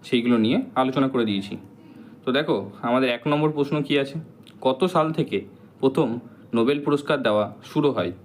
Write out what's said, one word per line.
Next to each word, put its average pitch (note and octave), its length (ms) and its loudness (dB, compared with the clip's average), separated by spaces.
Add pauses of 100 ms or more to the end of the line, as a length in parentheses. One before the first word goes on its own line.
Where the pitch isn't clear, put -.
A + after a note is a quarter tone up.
সেইগুলো A#2+ 340 2
নিয়ে A2+ 200 4 (180)
আলোচনা C3+ 320 2
করে B2 180 0
দিয়েছি। G2 280 -4 (680)
তো C3+ 80 -2
দেখো, C#3+ 260 0 (240)
আমাদের B2+ 280 2
এক A#2+ 220 -4
নম্বর D3+ 260 2
প্রশ্ন C#3 240 0
কী C#3 120 -2 (100)
আছে, C3+ 140 -8 (440)
কত C3 200 0 (120)
সাল D#3+ 180 2
থেকে C3+ 260 -2 (420)
প্রথম C3+ 280 2 (460)
নোবেল B2 320 2
পুরস্কার C#3+ 380 0
দেওয়া G#2 220 2 (260)
শুরু D3 200 2
হয়? F2+ 200 -2 (140)